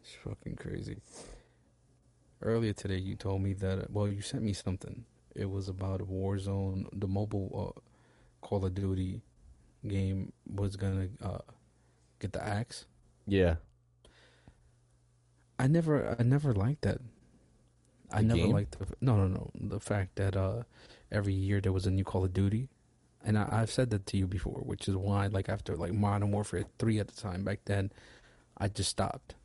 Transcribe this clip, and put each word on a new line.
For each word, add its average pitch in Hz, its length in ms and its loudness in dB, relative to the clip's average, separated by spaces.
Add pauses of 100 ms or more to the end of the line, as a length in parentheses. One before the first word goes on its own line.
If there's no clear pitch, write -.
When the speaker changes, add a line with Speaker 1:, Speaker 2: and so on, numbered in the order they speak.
Speaker 1:
it's - 220 -20
fucking - 320 -10
crazy. 101 420 -8 (1400)
Earlier 113 320 2
today, 95 240 -2
you 95 180 -4
told 98 280 -2
me 98 100 2
that, 95 380 -2
well, 104 160 2
you 101 140 -2
sent - 200 -4
me 104 120 0
something. 95 520 -6 (300)
It 101 120 -4
was 95 220 -4
about 95 300 -4 (100)
Warzone, 95 800 -2
the 101 160 -4
mobile, 98 720 -2
uh, - 20 -20 (640)
Call 98 240 0
of 92 80 0
Duty 95 480 0 (680)
game 95 460 0 (180)
was 98 240 -2
gonna, 95 340 0 (120)
uh, 95 160 -4 (800)
get 98 140 -6
the - 100 -4
axe. - 440 -4 (400)
Speaker 2:
Yeah. 90 300 6 (2000)
Speaker 1:
I 131 80 4
never, 156 520 4
I 120 40 4
never 139 280 4
liked 107 300 2
that. - 160 2 (1120)
I 110 100 2
Speaker 2:
The 110 80 6
Speaker 1:
never 117 100 6
Speaker 2:
game? 107 140 4
Speaker 1:
liked 101 260 0
the, 95 80 -6 (140)
no, 123 160 4
no, 95 100 6
no. - 260 -2
The 101 260 -6
fact 98 360 -2
that, 98 200 0
uh, 101 280 0 (480)
every 101 240 2
year 95 260 2
there 98 120 2
was 95 120 0
a 95 60 4
new 95 120 4
Call 95 220 0
of 90 80 0
Duty. 101 360 2 (540)
And 107 140 4
I, 101 140 2
I've 110 200 2
said 127 180 2
that 104 160 0
to - 120 -2
you 95 100 4
before, 95 360 -2
which 113 240 -4
is 98 80 2
why, 101 320 2
like, 98 220 0
after, 101 260 -2
like, 85 160 -2
Modern 101 400 2
Warfare 104 320 0 (160)
three 113 200 2
at 101 80 0
the - 120 -18
time, 95 240 -4
back 101 220 -2
then, 98 260 0 (680)
I 104 120 0
just 101 220 -2
stopped. - 540 -4